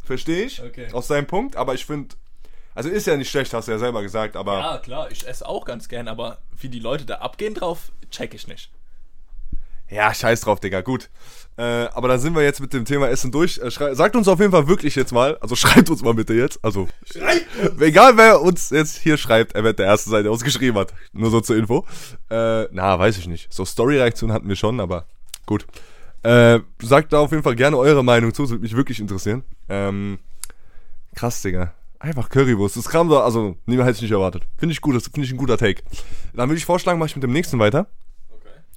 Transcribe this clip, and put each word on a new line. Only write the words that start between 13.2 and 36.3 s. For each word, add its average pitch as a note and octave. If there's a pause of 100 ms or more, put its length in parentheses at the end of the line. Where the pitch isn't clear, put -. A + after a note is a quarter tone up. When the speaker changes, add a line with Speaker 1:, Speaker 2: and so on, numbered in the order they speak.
Speaker 1:
durch. D#3+
Äh, B2
schrei-, C#3+
sagt F#3
uns G#3
auf F3+
jeden G3+
Fall D3+
wirklich D3+
jetzt C3
mal, C3
also A#2+
<laughs> -
schreibt -
uns D3+
mal A#2
bitte A2
jetzt, B2
also G2 (240)
Speaker 2:
Schreibt - (180)
uns! D3+
Speaker 1:
egal, G#3
wer A3
uns F3+
jetzt D3+
hier D3+
schreibt, A2+
er G#2+
wird A2
der F#2+
Erste G#2
sein, G#2+
der G#2
uns A2+
geschrieben B2
hat. F#2+ (200)
Nur A2+
so A2+
zur A2
Info. A2+ (440)
Äh, A2+
na, F#2
weiß G2+
ich F2
nicht. -
So F#2+
Story-Reaktionen A#2+
hatten G2+
wir G2
schon, A2+
aber F2+ (400)
gut. G#2 (580)
Äh, A#2 (220)
sagt C#3
da D3
auf D3
jeden D3+
Fall C3
gerne C#3
eure C#3
Meinung A#2
zu, D3
das C#3
würde A2
mich A2
wirklich B2+
interessieren. G#2 (260)
Ähm, G2 (960)
krass, -
Digga. F2+ (260)
Einfach C#3
Currywurst. A#2+
Das A#2+
kam E3+
so, D3
also, A2 (100)
nee, B2
hätte B2
ich G#2
nicht A2
erwartet. F#2 (140)
Finde D#3+
ich -
gut, C3+
das A2+
finde -
ich B2+
ein B2+
guter B2
Take. G2 (500)